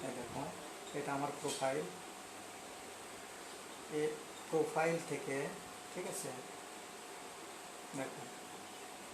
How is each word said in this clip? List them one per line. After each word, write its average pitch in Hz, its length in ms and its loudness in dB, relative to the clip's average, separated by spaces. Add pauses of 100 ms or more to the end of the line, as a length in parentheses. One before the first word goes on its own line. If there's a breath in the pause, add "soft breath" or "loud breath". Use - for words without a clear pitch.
এই 127 100 0
দেখো, 120 280 -2 (540)
এটা 143 140 2
আমার 139 160 4 (120)
প্রোফাইল। 139 400 4 (2000)
এ 151 160 8 (420)
প্রোফাইল 160 460 8 (120)
থেকে, 143 400 4 (460)
ঠিক 185 120 0
আছে? 156 220 -2 (1700)
দেখো, 131 260 0 (920)